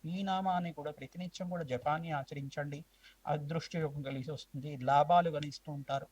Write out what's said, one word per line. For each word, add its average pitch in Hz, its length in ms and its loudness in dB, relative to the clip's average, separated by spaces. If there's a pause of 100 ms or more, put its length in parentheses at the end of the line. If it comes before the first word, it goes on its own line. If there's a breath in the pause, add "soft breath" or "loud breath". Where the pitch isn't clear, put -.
ఈ 180 180 -4
నామాన్ని 185 500 2
కూడా 151 180 -6
ప్రతినిత్యం 175 580 -8
కూడా 170 160 -2
జపాన్ని 147 460 0
ఆచరించండి. 143 760 -4 (420 loud breath)
అదృష్ట 151 500 -2
యోగం 147 260 -2
కలిసి 135 280 -4
వస్తుంది, 143 460 -8
లాభాలు 147 540 6
గణిస్తూ 147 420 -6
ఉంటారు 139 380 -4